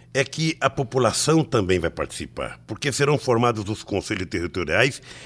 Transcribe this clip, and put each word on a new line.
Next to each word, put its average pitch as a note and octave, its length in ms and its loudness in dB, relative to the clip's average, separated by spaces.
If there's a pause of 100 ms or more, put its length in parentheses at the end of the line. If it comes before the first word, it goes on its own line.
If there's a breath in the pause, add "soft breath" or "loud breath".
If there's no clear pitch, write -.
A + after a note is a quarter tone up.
(120 soft breath)
é C3+ 100 0
que D#3+ 380 -2
a C3+ 100 2
população C3 720 2
também F#2 380 2
vai E2 100 0
participar, C#2+ 800 -8
porque B2 240 -4
serão C#3+ 260 2
formados A2+ 500 2
os G#2+ 140 -6
conselhos F#2+ 460 -2
territoriais F2+ 720 0 (240 loud breath)